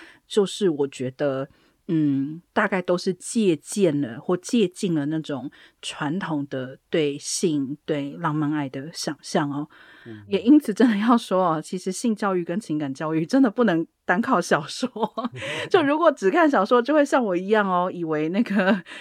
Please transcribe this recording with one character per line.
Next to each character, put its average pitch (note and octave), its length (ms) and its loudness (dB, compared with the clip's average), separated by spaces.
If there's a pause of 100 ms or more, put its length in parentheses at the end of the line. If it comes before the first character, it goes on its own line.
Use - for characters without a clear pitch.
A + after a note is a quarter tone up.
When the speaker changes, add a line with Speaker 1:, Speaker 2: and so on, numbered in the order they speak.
(260)
Speaker 1:
就 G3+ 200 2
是 F#3+ 240 0
我 C#3+ 180 0
觉 B2+ 220 -6
得， C3+ 400 -4 (380)
嗯， D3 520 0 (140)
大 G#3+ 140 0
概 G3 120 -2
都 F3+ 160 0
是 F3+ 160 -4
借 F#3 440 0
鉴 D3+ 460 0
了 B2+ 200 -8
或 F3+ 160 -2
借 G#3+ 300 0
鉴 F3+ 260 -4
了 C#3+ 140 -2
那 D#3+ 120 -2
种 C#3+ 300 -8 (320)
传 D#3+ 380 -6
统 D#3 280 -4
的 C3 300 -10 (140)
对 D3 260 0
性、 D3 580 -2 (100)
对 C#3+ 260 -4
浪 D#3+ 240 -4
漫 D3+ 180 0
爱 D3 160 -2
的 C3+ 240 -10
想 - 260 -8
象 D3+ 320 -2
哦。 D3 160 -6 (380)
Speaker 2:
嗯。 G#2+ 220 -16
Speaker 1:
也 G3 160 -2
因 C4 160 8
此 A#3+ 120 -2
真 A3 160 4
的 A3 100 4
要 A#3 200 4
说 F#3 260 0
哦， D#3+ 160 2
其 D#3 160 -10
实 F#3 160 -4
性 A3 240 -2
教 G3 200 -2
育 F3 80 -2
跟 F3 160 -4
情 D3+ 180 -4
感 C#3 160 -4
教 D#3+ 220 -4
育 D#3+ 100 0
真 C4+ 160 2
的 B3+ 80 6
不 A#3+ 140 0
能 E3 240 2 (180)
单 F3+ 160 2
靠 A#3+ 180 2
小 E3+ 220 2
说。 - 260 -8 (460)
<laughs> C5+ 380 -8
就 F#4 100 6
如 C#4+ 160 2
果 E4 140 4
只 F#3+ 180 0
看 D#4+ 180 4
小 A#3+ 160 4
说， B3 160 4
就 B3 140 0
会 D4 100 4
像 C#4+ 220 2
我 F#3 100 0
一 F#3 120 -4
样 G#3 200 2
哦， F3+ 240 0
以 F3 120 -6
为 D#3 260 -2
那 G3 140 0
个 G3 400 2 (180)